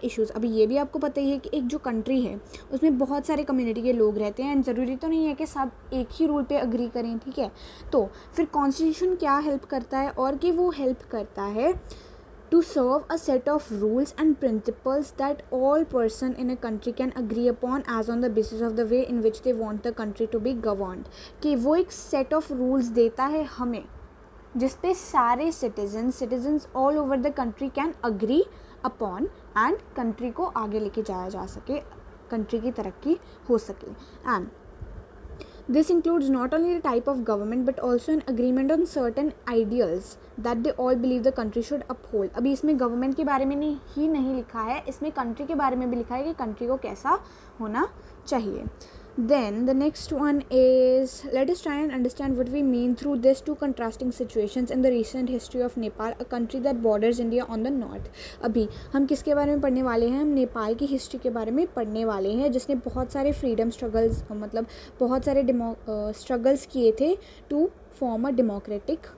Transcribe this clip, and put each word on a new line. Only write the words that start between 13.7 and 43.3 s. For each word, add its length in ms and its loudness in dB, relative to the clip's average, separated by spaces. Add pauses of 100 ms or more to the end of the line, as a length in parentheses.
rules 300 2
and 300 4
principles 640 -2 (140)
that 180 -2 (140)
all 300 4 (120)
person 400 0
in 160 -2
a 40 -2 (100)
country 320 -4
can 140 -2
agree 380 -2
upon 320 -2 (140)
as 140 -2
on 120 -2
the 80 0
basis 320 -2
of 160 -2
the 140 0
way 140 4
in 200 -2
which 160 0
they 200 0
want 220 -6
the 140 -4
country 300 -2
to 120 -2
be 220 0
governed। 480 -4 (340)
कि 120 2
वो 200 4
एक 160 2
set 380 -2
of 220 2
rules 380 2
देता 360 2
है 180 0
हमें 400 -6 (760)
जिस 160 2
पे 200 0
सारे 580 2
citizens, 720 -4
citizens 380 0 (160)
all 200 4
over 280 0
the 100 0
country 440 -4
can 140 -2 (180)
agree 320 2 (420)
upon 420 -4 (400)
and 80 2 (240)
country 340 -4
को 100 -4
आगे 360 -4
लेके 220 -4
जाया 280 -6
जा 160 -8
सके, 340 -8 (520)
कंट्री 280 -2
की 120 -2
तरक्की 460 -2 (320)
हो 80 6
सके। 340 -8 (460)
And 100 -4 (1200)
this 200 4
includes 380 2
not 240 2
only 280 2
the 40 -8
type 220 2
of 220 0
government 400 0
but 100 -4
also 360 0
an 100 2
agreement 460 2
on 140 4 (120)
certain 340 0 (180)
ideals 560 2 (360)
that 220 0
they 120 2
all 200 2
believe 280 0
the 120 4
country 280 -2
should 240 -4
uphold। 460 -4
अभी 180 0
इसमें 280 2
गवर्नमेंट 360 0
के 80 -2
बारे 220 2